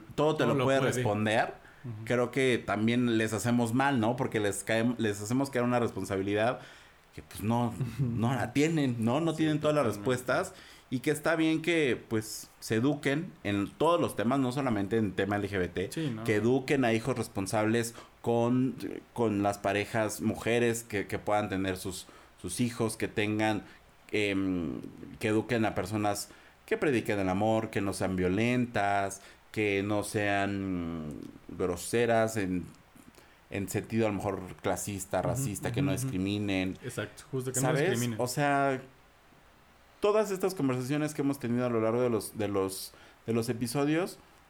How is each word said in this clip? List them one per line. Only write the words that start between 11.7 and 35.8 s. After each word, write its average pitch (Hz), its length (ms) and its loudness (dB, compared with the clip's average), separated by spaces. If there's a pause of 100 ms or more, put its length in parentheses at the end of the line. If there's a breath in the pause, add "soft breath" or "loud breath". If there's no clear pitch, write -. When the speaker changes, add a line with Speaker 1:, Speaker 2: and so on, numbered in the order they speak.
Speaker 1:
pues, - 420 -4 (120)
se - 140 -2
eduquen 143 580 0 (100)
en 101 340 0
todos 165 220 4
los 110 160 0
temas, 120 240 2
no 123 140 2
solamente 113 440 0
en 104 160 2
tema 98 240 0
L 101 120 -2
G 101 100 -2
B 87 80 0
T, 90 240 -4
Speaker 2:
Sí, 156 240 -4
¿no? 110 80 -8
Speaker 1:
que 113 120 2
eduquen 131 500 2
a 113 80 2
hijos 113 240 0
responsables 110 760 0 (260 loud breath)
con, 120 540 2 (380)
con 104 300 2
las 101 140 2
parejas 101 640 0
mujeres 113 640 2
que, 98 240 -4
que 101 120 -4
puedan 104 300 0
tener 95 260 -2
sus, 90 320 -10 (340 loud breath)
sus 90 200 -4
hijos, 117 360 -2
que 104 100 -4
tengan, 107 560 0 (480 loud breath)
em, 95 680 0 (400)
que 110 100 0
eduquen 110 360 2
a 98 100 0
personas 104 540 -2 (420 loud breath)
que 220 60 0
prediquen 120 420 2
el 95 80 0
amor, 110 420 2
que 107 120 -2
no 98 100 -2
sean 92 240 -2
violentas, 101 1080 0 (300 loud breath)
que 101 320 0
no 104 220 0
sean 98 1120 -2 (300)
groseras 110 880 0
en, 92 280 -2 (840 loud breath)
en 98 180 -4
sentido 110 380 0
a 107 40 4
lo 104 60 -2
mejor 95 240 -2 (220)
clasista, 95 580 -2
Speaker 2:
Ujú, 90 80 0
Speaker 1:
racista, 101 460 -2
que 95 80 0